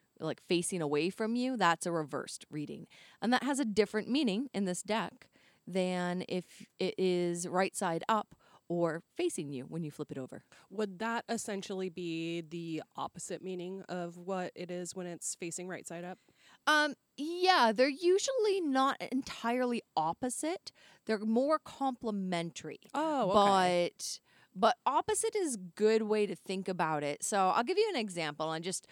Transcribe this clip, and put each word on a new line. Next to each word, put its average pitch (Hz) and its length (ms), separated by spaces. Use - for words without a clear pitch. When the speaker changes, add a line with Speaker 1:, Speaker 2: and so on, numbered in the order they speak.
Speaker 1:
like, 156 240
facing 175 360
away 147 260
from 220 260
you, 254 220
that's 170 300
a 170 60
reversed 151 580
reading. 147 360
And 220 100
that 254 100
has 262 160
a 285 60
different 208 440
meaning 254 440
in 196 140
this 180 160
deck - 460
than 180 640
if - 380
it 185 200
is 175 500
right 185 260
side 170 320
up 214 280
or 170 340
facing 311 320
you 135 160
when 165 180
you 147 80
flip 151 220
it 143 60
over. - 260
Speaker 2:
Would 196 300
that 226 300
essentially 196 600
be 170 540
the 160 400
opposite - 460
meaning 185 460
of 175 300
what 180 360
it 175 160
is 180 240
when 180 120
it's - 280
facing 175 320
right 180 200
side 175 180
up? 180 140
Speaker 1:
Um, 302 280
yeah, 339 580
they're 254 140
usually 392 720
not 269 400
entirely 247 720
opposite. 254 720
They're 214 120
more 247 400
complementary. 185 1200
Speaker 2:
Oh, 277 360
okay. 190 680
Speaker 1:
But, - 240
but 208 220
opposite 392 480
is 320 220
good 214 460
way 214 240
to 185 100
think 190 320
about 160 340
it. 147 220
So 196 240
I'll 220 160
give 359 140
you 440 140
an 302 60
example. 160 520
I'm 160 120
just 180 300